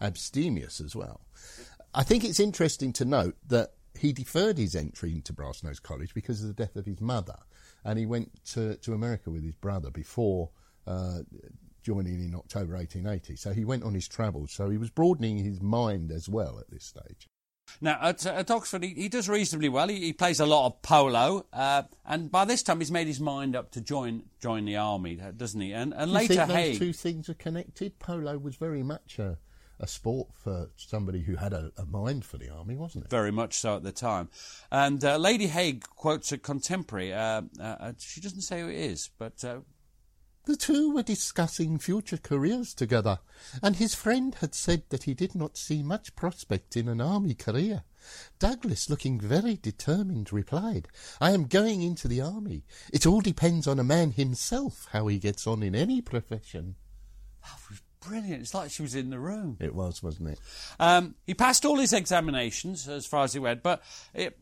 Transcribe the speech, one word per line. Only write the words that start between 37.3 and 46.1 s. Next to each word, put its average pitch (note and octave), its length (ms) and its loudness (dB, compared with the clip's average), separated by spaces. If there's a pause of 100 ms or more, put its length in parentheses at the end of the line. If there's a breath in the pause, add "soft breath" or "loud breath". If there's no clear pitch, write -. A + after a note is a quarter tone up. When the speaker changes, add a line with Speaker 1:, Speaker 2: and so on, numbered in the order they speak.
Speaker 2:
uh, - 40 -10
uh, A2 340 -8
she - 220 -14
doesn't F#3+ 220 -10
say F3 180 -6
who E3+ 80 -6
it E3+ 80 -6
is, B2+ 420 -4
but, A2+ 260 -10
uh, B2 180 -8 (840)
Speaker 1:
"The D4 120 2
two D4 360 4
were C4 100 2
discussing E3 760 0
future F#3 380 -2
careers F3+ 560 0
together, A2 460 2 (420 loud breath)
and G3 160 4
his A3 180 2
friend B3+ 400 2
had - 180 -4
said E3+ 360 0
that C3+ 140 -4
he C#3 100 0
did F#3 220 -2
not D#3 220 -4
see D3+ 240 -2
much E3 360 -4